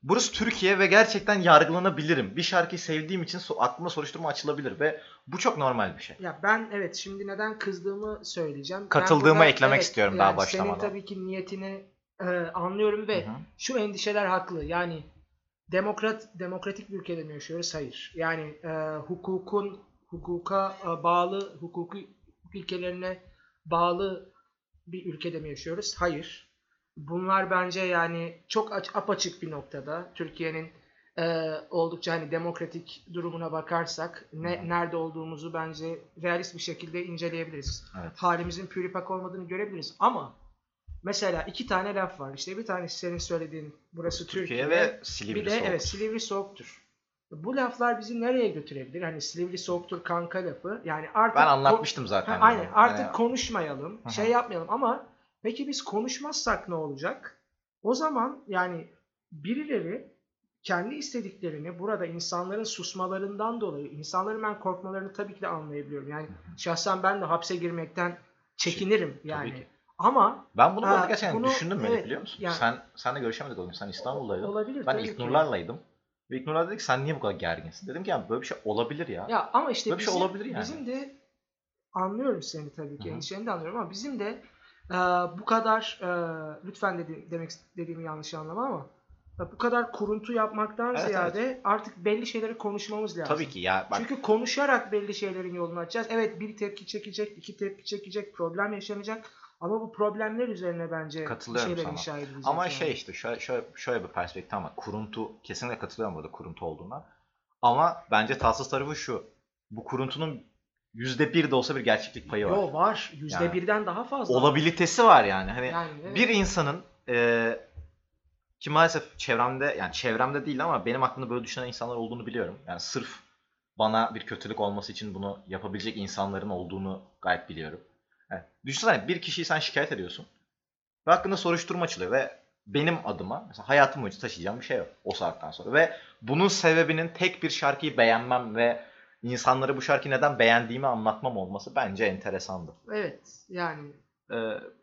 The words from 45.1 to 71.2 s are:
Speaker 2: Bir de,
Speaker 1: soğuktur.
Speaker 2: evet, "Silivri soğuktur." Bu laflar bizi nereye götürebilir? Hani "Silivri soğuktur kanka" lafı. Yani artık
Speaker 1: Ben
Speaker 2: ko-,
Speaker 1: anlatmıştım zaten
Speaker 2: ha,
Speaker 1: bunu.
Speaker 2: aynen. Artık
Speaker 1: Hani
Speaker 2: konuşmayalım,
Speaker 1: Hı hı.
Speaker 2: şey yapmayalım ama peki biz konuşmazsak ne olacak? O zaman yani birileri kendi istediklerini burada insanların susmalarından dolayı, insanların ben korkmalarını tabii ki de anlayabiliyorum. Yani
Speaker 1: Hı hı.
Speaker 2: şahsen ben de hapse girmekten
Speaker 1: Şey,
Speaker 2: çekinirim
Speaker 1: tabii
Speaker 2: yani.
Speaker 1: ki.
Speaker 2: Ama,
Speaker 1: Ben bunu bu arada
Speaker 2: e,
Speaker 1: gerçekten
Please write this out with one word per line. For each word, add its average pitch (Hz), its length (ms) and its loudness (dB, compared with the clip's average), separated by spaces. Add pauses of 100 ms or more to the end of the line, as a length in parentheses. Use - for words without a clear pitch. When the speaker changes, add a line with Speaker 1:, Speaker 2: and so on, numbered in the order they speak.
Speaker 2:
Bir 196 100 -2
de, 196 40 0
Speaker 1:
soğuktur. 214 200 0
Speaker 2:
evet, 175 180 0
"Silivri 220 320 -4
soğuktur." - 640 -8 (480)
Bu 175 240 -6
laflar 240 440 0
bizi 226 220 -6
nereye 247 260 2
götürebilir? 143 540 -6
Hani 160 200 -6
"Silivri 175 360 -6
soğuktur 175 460 -6
kanka" 170 420 -2
lafı. 185 400 -8
Yani 156 280 -4
artık 220 220 6
Speaker 1:
Ben 147 120 10
Speaker 2:
ko-, - 20 8
Speaker 1:
anlatmıştım 139 580 6
zaten 98 240 2
Speaker 2:
ha, 226 60 0
Speaker 1:
bunu. 214 80 8
Speaker 2:
aynen. 208 280 6
Artık 220 320 8
Speaker 1:
Hani 190 100 -4
Speaker 2:
konuşmayalım, 202 880 0
Speaker 1:
Hı 120 60 -8
hı. - 40 -6
Speaker 2:
şey 220 160 2
yapmayalım 226 400 2
ama 247 360 0 (380)
peki 240 240 -2
biz 285 160 -4
konuşmazsak 240 840 -2
ne 170 60 -4
olacak? 156 600 -6 (460)
O 220 100 2
zaman 269 540 0
yani 180 400 -2 (440)
birileri 214 840 -4 (500)
kendi 196 320 -2
istediklerini 175 840 -8
burada 190 260 -2
insanların 180 580 -6
susmalarından 202 1000 -4
dolayı, 147 260 -6
insanların 190 560 -4
ben 208 160 -4
korkmalarını 190 540 -6
tabii 196 220 -8
ki - 60 -12
de 190 60 -4
anlayabiliyorum. 147 640 -8
Yani 156 180 -8
Speaker 1:
Hı - 40 -14
hı. - 260 -18
Speaker 2:
şahsen 180 460 -2
ben 196 180 2
de 175 40 -2
hapse 170 300 0
girmekten 170 600 -4 (400)
Speaker 1:
Şey, 170 160 -2
Speaker 2:
çekinirim 185 480 2
Speaker 1:
tabii 156 100 -14
Speaker 2:
yani. 135 240 -6
Speaker 1:
ki. 127 120 -16 (300)
Speaker 2:
Ama, 233 480 6 (120)
Speaker 1:
Ben 160 180 10
bunu 214 100 -2
bu 196 40 4
arada 185 160 6
Speaker 2:
e, - 20 -4
Speaker 1:
gerçekten 202 300 0